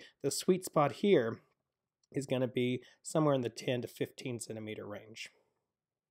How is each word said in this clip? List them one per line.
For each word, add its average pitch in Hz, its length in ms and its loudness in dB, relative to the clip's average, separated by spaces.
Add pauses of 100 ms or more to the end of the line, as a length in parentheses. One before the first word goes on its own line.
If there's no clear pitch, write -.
(220)
the 139 80 0
sweet 185 340 0
spot 143 280 2
here 127 480 4 (720)
is 139 140 -2
gonna 127 220 0
be 123 340 -2 (200)
somewhere 151 320 2
in 135 80 2
the 143 60 -2
ten 123 320 -4
to - 80 -8
fifteen 123 520 -8
centimeter 107 460 -10
range. 107 440 -14 (800)